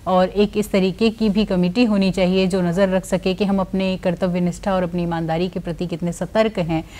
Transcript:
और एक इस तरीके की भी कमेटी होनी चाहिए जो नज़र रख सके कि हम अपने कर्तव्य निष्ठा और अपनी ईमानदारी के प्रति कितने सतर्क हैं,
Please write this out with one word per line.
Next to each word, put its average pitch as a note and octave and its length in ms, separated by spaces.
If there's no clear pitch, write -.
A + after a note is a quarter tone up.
और F#3 220
एक G#3 280
इस G#3 140
तरीके F#3+ 380
की A3 200
भी G3+ 160
कमेटी F3+ 400
होनी G3 260
चाहिए F#3+ 360
जो F#3 140
नज़र F3 280
रख F#3 160
सके F#3 280
कि G3 120
हम G3 140
अपने F#3+ 380
कर्तव्य F3+ 420
निष्ठा F3+ 360
और F#3 80
अपनी F3 200
ईमानदारी E3 460
के F#3 100
प्रति F3 280
कितने E3+ 260
सतर्क G#3+ 460
हैं, D#3+ 240